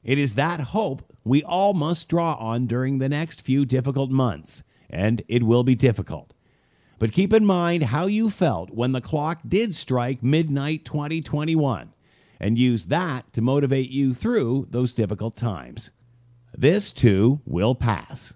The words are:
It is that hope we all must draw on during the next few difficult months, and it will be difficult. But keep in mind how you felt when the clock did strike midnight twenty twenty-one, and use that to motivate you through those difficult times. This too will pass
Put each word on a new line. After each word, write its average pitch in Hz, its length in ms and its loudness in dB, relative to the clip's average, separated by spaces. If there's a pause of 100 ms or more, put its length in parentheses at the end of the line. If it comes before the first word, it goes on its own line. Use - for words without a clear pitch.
It 131 140 2
is 135 180 0
that 156 240 0
hope 151 540 -4 (100)
we 139 180 4
all 190 320 0
must 165 360 -2
draw 165 240 0
on 117 340 -4
during 131 300 -2
the 135 100 -2
next 147 320 -4
few 139 240 2
difficult 131 480 0
months, 117 500 -2 (300)
and 110 360 0
it 120 160 2
will 117 200 4
be 127 120 4
difficult. - 580 0 (640)
But 110 140 0
keep - 200 2
in 220 140 6
mind 175 380 2
how 143 240 0
you 214 240 0
felt 98 400 -2
when 120 200 -2
the 127 100 -2
clock 156 460 -4
did 202 280 0
strike 123 480 -4
midnight 147 600 0
twenty 151 380 -6
twenty-one, 151 720 -2 (460)
and 113 180 0
use 120 300 2
that 143 460 -4
to 120 100 -2
motivate 135 480 0
you 131 240 0
through 139 560 -2
those 123 240 -2
difficult 107 400 -2
times. 82 560 -8 (680)
This 196 340 2
too 113 540 4
will 98 300 0
pass - 600 -4